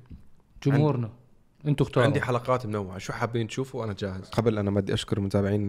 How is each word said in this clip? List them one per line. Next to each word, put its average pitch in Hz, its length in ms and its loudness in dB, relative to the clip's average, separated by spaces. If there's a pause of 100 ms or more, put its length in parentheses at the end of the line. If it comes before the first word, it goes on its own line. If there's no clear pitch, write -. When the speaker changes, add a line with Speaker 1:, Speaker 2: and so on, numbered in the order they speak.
(640)
Speaker 1:
جمهورنا. 139 440 2
Speaker 2:
عن-، - 600 -14
Speaker 1:
انتوا 147 180 2
اختاروا. 123 200 4
Speaker 2:
عندي 107 140 2
حلقات 120 460 0
منوعة، 98 320 -4
شو - 140 -10
حابين 117 340 -2
تشوفوا 131 380 -6
أنا 104 140 -6
جاهز. 95 300 -6
قبل 110 300 2
أنا 101 120 2
بدي 101 240 2
أشكر 110 240 -2
المتابعين 101 500 2